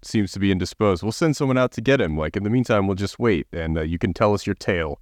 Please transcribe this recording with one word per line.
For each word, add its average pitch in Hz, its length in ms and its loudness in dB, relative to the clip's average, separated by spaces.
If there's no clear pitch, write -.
seems 104 300 -2
to 98 80 -10
be 98 100 4
indisposed. 95 540 0
We'll 110 80 -2
send 160 240 0
someone 131 200 0
out 127 160 2
to - 80 -8
get 135 200 2
him. 80 180 0
Like, 78 180 -4
in 98 60 -2
the 104 80 -2
meantime, 113 380 2
we'll 98 80 0
just 95 240 -6
wait, 107 320 2
and, 80 260 -2
uh, 80 40 0
you 82 140 -2
can 92 160 0
tell 104 220 2
us 98 100 -4
your 98 120 -2
tale." 82 460 -4